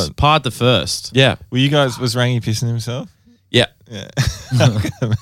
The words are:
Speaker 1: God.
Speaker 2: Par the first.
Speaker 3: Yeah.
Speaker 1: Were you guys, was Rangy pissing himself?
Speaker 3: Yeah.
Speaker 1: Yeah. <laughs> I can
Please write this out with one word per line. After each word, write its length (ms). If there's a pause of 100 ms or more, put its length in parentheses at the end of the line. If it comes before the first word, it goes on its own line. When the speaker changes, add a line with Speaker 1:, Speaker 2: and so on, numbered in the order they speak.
Speaker 1:
God. 80
Speaker 2:
Par 240
the 100
first. 640
Speaker 3:
Yeah. 220 (140)
Speaker 1:
Were 80
you 100
guys, 300
was 180
Rangy 240
pissing 280
himself? 420 (400)
Speaker 3:
Yeah. 160 (220)
Speaker 1:
Yeah. 240
<laughs> 60 (340)
I 280
can 120 (300)